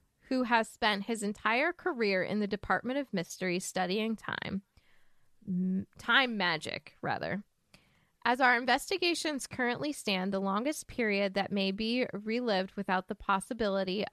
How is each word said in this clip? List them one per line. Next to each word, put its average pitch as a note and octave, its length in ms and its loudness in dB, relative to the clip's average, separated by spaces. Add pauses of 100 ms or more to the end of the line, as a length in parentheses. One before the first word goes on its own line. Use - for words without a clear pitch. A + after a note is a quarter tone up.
(300)
who B3+ 140 2
has A3+ 260 2
spent G#3 340 0
his A3 180 -2
entire A3+ 520 0
career G#3+ 500 0
in G3+ 160 0
the G#3 80 0
Department G#3 500 -2
of C#4+ 160 -4
Mystery F3+ 460 -2
studying F#3+ 560 -2
time, - 460 -6 (840)
m-, F#3 400 -2 (120)
time A#3+ 400 4
magic, F3 640 -2
rather. A#2+ 420 -2 (800)
As B3 160 2
our B3 160 6
investigations C#4+ 920 0
currently B3 440 -2
stand, G3 400 -2
the G3 80 0
longest G3+ 480 -2
period G3+ 460 0
that G3 180 0
may G3 220 2
be A3+ 400 0
relived G#3+ 640 0
without F#3+ 320 -2
the G#3 60 -4
possibility G3 960 0